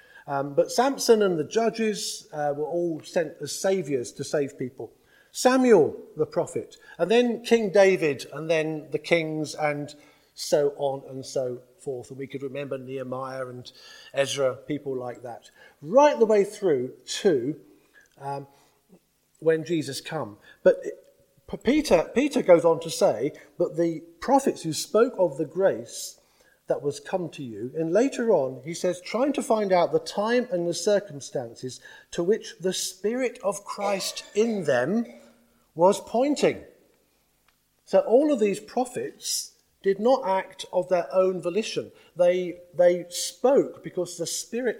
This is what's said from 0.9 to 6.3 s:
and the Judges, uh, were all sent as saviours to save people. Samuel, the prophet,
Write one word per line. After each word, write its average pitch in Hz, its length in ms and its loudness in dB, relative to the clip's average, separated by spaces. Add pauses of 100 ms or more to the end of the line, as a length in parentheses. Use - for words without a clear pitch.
and 185 160 2
the 151 60 0
Judges, 220 880 -4
uh, 147 240 -2
were 147 100 -4
all 170 380 -4
sent 160 380 -4
as 143 100 -8
saviours 147 640 -2
to 143 100 -8
save 139 340 -2
people. 123 340 -10 (400)
Samuel, 247 640 4 (200)
the 151 100 -2
prophet, - 520 -6 (200)